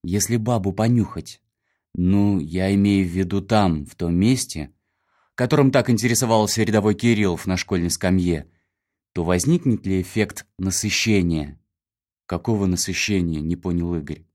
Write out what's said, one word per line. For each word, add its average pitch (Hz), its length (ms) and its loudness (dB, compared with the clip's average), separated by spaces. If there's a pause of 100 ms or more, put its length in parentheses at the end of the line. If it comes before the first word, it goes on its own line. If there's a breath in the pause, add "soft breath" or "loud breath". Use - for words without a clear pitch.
«если 104 340 -2
бабу 107 360 0
понюхать, 110 680 0 (520)
ну, 98 460 2
я 92 360 -2
имею 101 320 2
в 85 40 -6
виду 95 300 -2
там, 95 440 0
в - 100 -20
том 85 200 -4
месте, 101 560 0 (640)
которым 135 360 2
так 127 180 2
интересовался 113 760 2
рядовой 104 300 2
Кириллов 104 540 0
на 92 100 0
школьной 87 320 -2
скамье, 87 580 0 (680)
то 87 100 -4
возникнет 110 640 0
ли 95 160 0
эффект - 440 -6 (120)
насыщения?» 90 1000 -2 (680)
«Какого 98 380 -2
насыщения?» — 90 760 -2
не 82 140 -4
понял 87 400 -4
Игорь. 78 400 -10